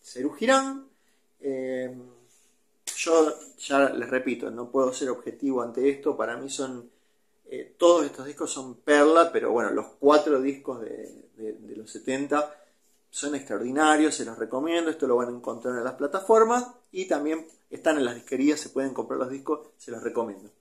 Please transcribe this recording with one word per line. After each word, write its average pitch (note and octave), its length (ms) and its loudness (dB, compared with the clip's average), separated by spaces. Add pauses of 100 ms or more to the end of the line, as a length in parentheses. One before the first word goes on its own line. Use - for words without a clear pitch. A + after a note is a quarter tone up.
Cerú - 320 -6
Girán. C4+ 540 0 (520)
Em, C3 640 -6 (920)
yo D#3+ 380 4 (260)
ya C#3 320 4
les A#2+ 180 -6
repito, B2+ 400 -2
no A#2+ 200 -10
puedo C3 240 2
ser C3+ 160 -4
objetivo - 520 -4
ante A#2+ 280 -2
esto. C#3 280 -2
Para A2+ 200 -4
mí C3+ 120 -12
son, B2+ 400 -10 (560)
eh, - 320 -14
todos E3+ 280 6
estos C3+ 200 -10
discos D3 260 -8
son C3 240 -10
perla, D#3+ 560 6
pero A#2 200 0
bueno, A2 180 0
los A2 160 -2 (140)
cuatro D3 420 6
discos C3+ 400 -6
de, - 560 -14
de, A2 160 -8
de - 220 -16
los A2 140 -16
setenta C#3 680 -4 (540)
son D3 260 -8
extraordinarios, C#3+ 760 2
se A#2+ 120 -6
los A2+ 120 -12
recomiendo. D#3 540 -2
Esto D3+ 160 -2
lo B2 80 4
van B2 140 0
a A#2+ 80 -10
encontrar A#2+ 400 -8
en A#2 60 -4
las B2+ 100 -6
plataformas A3 760 2 (240)
y F#3 160 -6
también D#3 400 -4 (220)
están D3+ 280 -2
en C3+ 80 0
las A#2+ 100 -4
disquerías, C#3 440 0
se - 100 -12
pueden C3+ 240 -4
comprar B2+ 260 -6
los B2+ 100 -4
discos, C#3 480 -8
se - 140 -16
los A2+ 120 -12
recomiendo. G#2+ 460 -6 (120)